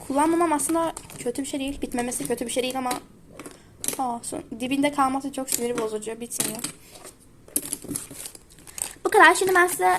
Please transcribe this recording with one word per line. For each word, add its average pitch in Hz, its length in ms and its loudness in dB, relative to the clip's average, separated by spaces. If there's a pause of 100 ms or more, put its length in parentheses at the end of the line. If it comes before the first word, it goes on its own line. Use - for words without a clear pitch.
kullanmamam 330 460 4
aslında 320 400 0 (260)
kötü 247 240 -4
bir 269 40 -4
şey 285 140 -4
değil. 269 220 -4
Bitmemesi 247 440 -4
kötü 233 200 -2
bir 226 40 -8
şey 254 120 0
değil 254 160 -2
ama 254 120 -2 (1120)
olsun. 240 420 -6 (160)
Dibinde 277 320 2
kalması 269 400 0
çok 262 180 -6
sinir 240 280 0
bozucu. 220 420 -6
Bitmiyor. 226 380 -4 (2500)
Bu 370 40 -2
kadar. 359 260 10
Şimdi 381 200 2
ben 359 120 8
size 370 320 2